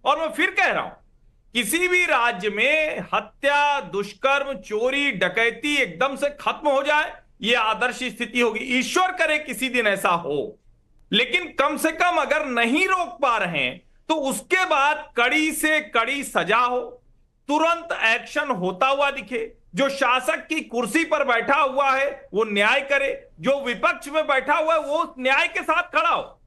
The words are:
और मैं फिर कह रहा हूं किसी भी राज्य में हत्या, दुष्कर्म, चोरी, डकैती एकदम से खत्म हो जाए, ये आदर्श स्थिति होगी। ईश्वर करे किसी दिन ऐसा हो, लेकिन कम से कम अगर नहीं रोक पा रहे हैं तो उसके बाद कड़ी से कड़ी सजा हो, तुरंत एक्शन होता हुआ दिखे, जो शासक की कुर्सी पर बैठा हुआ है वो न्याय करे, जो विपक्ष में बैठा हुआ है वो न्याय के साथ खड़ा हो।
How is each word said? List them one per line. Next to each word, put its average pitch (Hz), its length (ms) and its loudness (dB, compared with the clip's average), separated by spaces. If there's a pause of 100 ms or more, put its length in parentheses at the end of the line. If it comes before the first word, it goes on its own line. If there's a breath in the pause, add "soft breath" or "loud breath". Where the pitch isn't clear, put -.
और 294 140 2
मैं 320 120 -4
फिर 370 200 0
कह 370 200 2
रहा 156 120 -2
हूं 92 80 -10 (600)
किसी 320 340 0
भी 359 180 2
राज्य 233 440 0
में 285 500 0 (140)
हत्या, 285 680 0
दुष्कर्म, 262 800 -2
चोरी, 262 520 0
डकैती 226 640 0
एकदम 254 400 0
से 285 140 -2 (120)
खत्म 294 280 -2
हो 269 140 2
जाए, 294 300 0 (280)
ये 214 140 2
आदर्श 220 480 0
स्थिति 240 360 -4
होगी। 220 200 2
ईश्वर 262 520 0
करे 320 260 0
किसी 262 320 -4
दिन 233 180 0
ऐसा 196 220 2
हो, 147 480 -2 (540)
लेकिन 254 320 2 (160)
कम 294 180 2
से 320 140 0
कम 349 260 2
अगर 294 280 0
नहीं 254 420 0
रोक 370 340 -2
पा 240 160 2
रहे 170 260 -2
हैं 127 180 -4 (280)
तो 320 60 2
उसके 311 500 0
बाद 294 520 0
कड़ी 302 340 2
से 311 280 0
कड़ी 262 440 -2
सजा 196 340 0
हो, 247 220 0 (680)
तुरंत 320 560 0
एक्शन 277 440 0
होता 185 380 0
हुआ 277 240 2
दिखे, 240 420 -8 (220)
जो 269 140 2
शासक 262 580 0
की 311 140 -4
कुर्सी 233 420 -2
पर 302 200 -2
बैठा 247 360 2
हुआ 269 320 2
है 269 420 -2
वो 214 100 0
न्याय 214 380 2
करे, 277 480 -2 (100)
जो 262 260 2
विपक्ष 294 420 -2
में 302 200 0
बैठा 285 280 2
हुआ 320 180 2
है 320 60 2
वो 311 400 -2
न्याय 277 280 2
के 349 160 -4
साथ 330 200 0
खड़ा 320 260 0
हो। - 380 -4